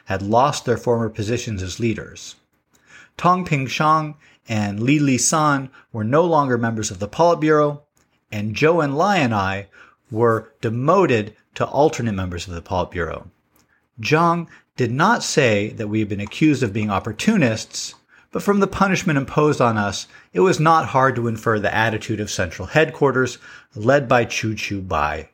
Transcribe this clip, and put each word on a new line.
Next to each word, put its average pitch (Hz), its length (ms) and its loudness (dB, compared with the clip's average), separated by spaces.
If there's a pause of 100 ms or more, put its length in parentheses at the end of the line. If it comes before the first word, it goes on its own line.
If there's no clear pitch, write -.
had 98 160 -4
lost 120 420 2
their 117 140 0
former 117 320 0
positions 107 520 -6
as 92 180 -8
leaders. - 560 -6 (800)
Tang 180 260 2
Pingshan 151 720 0 (320)
and 104 320 -2
Li 135 200 2
Lisan 139 720 0 (220)
were 107 140 -6
no 143 180 4
longer 143 340 2
members 113 320 -2
of 92 100 -12
the 104 100 -6
Politburo, 151 720 2 (500)
and 107 240 -4
Zhou 156 300 2
Enlai 170 320 0
and 127 160 2
I 95 340 -2 (420)
were 113 520 0
demoted 131 720 2 (200)
to - 100 -2
alternate 131 480 0
members 90 340 -6
of 90 60 -10
the 85 80 -10
Politburo. 82 640 -4 (720)
Jiang 165 480 0 (300)
did 120 140 -2
not 180 320 0
say 110 480 2
that 107 180 -8
we 110 100 0
had 107 80 0
been 101 140 -6
accused 131 420 2
of 104 80 -2
being 107 180 -2
opportunists, 113 1040 -2 (360)
but - 120 -6
from 202 180 2
the 190 60 2
punishment 185 500 0
imposed 147 420 2
on 117 180 4
us, 101 300 -4 (240)
it 175 80 -2
was 185 200 4
not 160 280 4
hard 131 280 2
to 117 120 -2
infer 113 320 0
the 98 140 -2
attitude 107 480 -2
of 104 80 -6
central - 380 -6
headquarters, 139 720 0 (360)
led 127 320 2
by 120 160 4
Chu 110 320 -4
Chu 101 260 -8
Bai, 78 520 -4